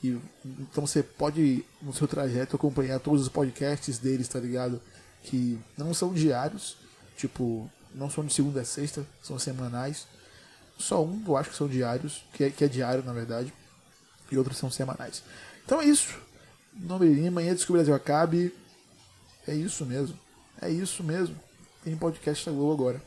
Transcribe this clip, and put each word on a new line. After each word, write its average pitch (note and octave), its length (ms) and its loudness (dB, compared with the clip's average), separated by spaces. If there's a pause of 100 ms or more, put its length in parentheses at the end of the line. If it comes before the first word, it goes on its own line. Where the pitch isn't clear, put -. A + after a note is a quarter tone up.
E, B2+ 160 -2 (260)
então, C3+ 420 -6
você D3 160 2
pode, D3 600 2 (160)
no C#3 140 -8
seu D3+ 120 0
trajeto, C3+ 500 -2
acompanhar C3+ 440 0
todos D3 220 4
os B2+ 60 0
podcasts C#3+ 720 -2
deles, B2+ 300 0
tá C3+ 100 -6
ligado? B2 440 -4 (400)
Que A#2+ 360 0 (200)
não D#3+ 160 -2
são F3+ 180 0
diários. D#3 640 0 (400)
Tipo, A#2 540 -4 (240)
não C3+ 160 -8
são D3+ 140 -4
de D3 100 -2
segunda C#3 260 2
a A#2+ 40 -4
sexta, C#3+ 420 -6 (160)
são C3+ 160 -8
semanais. B2+ 680 -4 (680)
Só F3 280 2
um, F#3+ 220 -4
eu D#3 100 4
acho C#3 140 0
que - 60 -14
são D3 120 0
diários, B2+ 560 -2 (100)
que C#3+ 100 2
é, C#3 60 4
que C#3+ 140 2
é C#3+ 40 6
diário, B2+ 360 0
na B2+ 80 -6
verdade. A#2+ 420 -6 (760)
E C3+ 60 0
outros C3 220 2
são C3 120 -4
semanais. C3 520 -6 (420)
Então D4 160 2
é D#4 40 0
isso. - 340 6 (540)
Meu F3+ 160 -10
nome F#3 180 4
é D#3 80 10
Lima, E3+ 280 2
e E3 60 2
antes F3+ 160 2
que - 60 -4
o F3+ 40 2
Brasil D3+ 200 8
acabe, E3 580 2 (920)
é D3 80 -4
isso D#3 320 -4
mesmo. B2+ 320 -2 (420)
É - 80 -6
isso F3 360 -2
mesmo. E3 320 -2 (480)
Tem D#3+ 120 -4
podcast D#3 500 -2
da E3+ 60 -4
Globo C#3+ 200 2
agora. C3 340 0